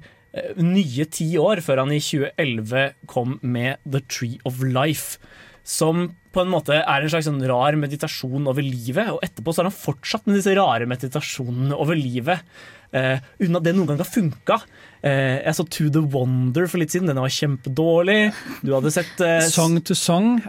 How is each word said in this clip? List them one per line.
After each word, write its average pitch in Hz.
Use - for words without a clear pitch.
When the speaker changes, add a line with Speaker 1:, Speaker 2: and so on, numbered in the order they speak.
Speaker 1:
eh, -
nye 165
ti 160
år 175
før 135
han 135
i 147
tjue 143
elleve 127
kom 127
med 123
The 135
Tree -
of 127
Life, 131
som 165
på 185
en 185
måte 151
er 143
en 156
slags 160
sånn 143
rar 131
meditasjon 143
over 135
livet, 127
og 151
etterpå 139
så 170
har 175
han 196
fortsatt -
med 202
disse 196
rare 131
meditasjonene 127
over 160
livet, 127
eh, 131
uten 175
at 160
det 170
noen 180
gang 147
har 180
funka. 196
Eh, 135
jeg 156
så 170
To 151
The 156
Wonder 127
for 185
litt 156
siden, 180
den 135
var 131
kjempedårlig. 165
Du 165
hadde 147
sett, 175
eh, 165
s- 160
Speaker 2:
Song 165
to 180
Song. 214